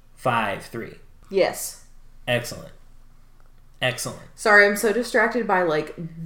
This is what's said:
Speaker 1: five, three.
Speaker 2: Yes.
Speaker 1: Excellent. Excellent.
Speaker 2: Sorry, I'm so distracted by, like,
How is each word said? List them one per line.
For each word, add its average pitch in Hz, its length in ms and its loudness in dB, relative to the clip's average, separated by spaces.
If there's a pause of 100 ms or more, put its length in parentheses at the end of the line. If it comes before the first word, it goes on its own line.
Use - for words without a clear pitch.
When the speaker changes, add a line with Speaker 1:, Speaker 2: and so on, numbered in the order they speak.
(140)
Speaker 1:
five, 113 500 -2
three. 110 300 -12 (360)
Speaker 2:
Yes. - 540 -2 (420)
Speaker 1:
Excellent. 120 460 -4 (1080)
Excellent. 123 400 -4 (120)
Speaker 2:
Sorry, 208 320 6
I'm 208 100 2
so 208 180 0
distracted 226 520 0
by, 190 160 2
like, 156 320 -2 (300)